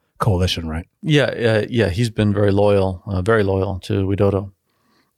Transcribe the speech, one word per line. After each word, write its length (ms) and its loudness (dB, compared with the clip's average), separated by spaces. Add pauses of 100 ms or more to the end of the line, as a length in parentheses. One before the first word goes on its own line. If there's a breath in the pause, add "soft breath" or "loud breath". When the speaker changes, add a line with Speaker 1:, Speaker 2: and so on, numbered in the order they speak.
(180)
Speaker 1:
coalition, 500 -2
right? 180 -8 (160)
Speaker 2:
Yeah, 220 2
uh, 440 0
yeah, 200 2
he's 220 -2
been 220 0
very 200 2
loyal, 540 2
uh, 160 -4
very 200 2
loyal 380 -2
to 260 -2
Widodo. 460 0 (640)